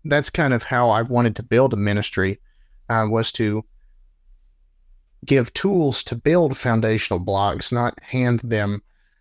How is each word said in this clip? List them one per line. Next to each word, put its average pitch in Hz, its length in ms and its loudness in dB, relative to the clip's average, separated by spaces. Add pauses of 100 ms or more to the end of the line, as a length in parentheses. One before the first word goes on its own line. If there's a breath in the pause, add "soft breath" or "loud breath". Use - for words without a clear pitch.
that's 147 260 0
kind 139 240 0
of 113 80 -2
how 123 280 2
I 110 120 2
wanted 120 340 0
to 101 60 -8
build 123 300 4
a 110 40 0
ministry, 101 640 -2 (480)
uh, 113 200 0
was 113 240 -2
to 107 320 -2 (1600)
give 135 300 2
tools 175 500 0
to - 120 -8
build 156 400 2
foundational 110 640 0
blocks, 98 520 -2
not 120 300 -2
hand 123 380 0
them, 104 420 -4 (380)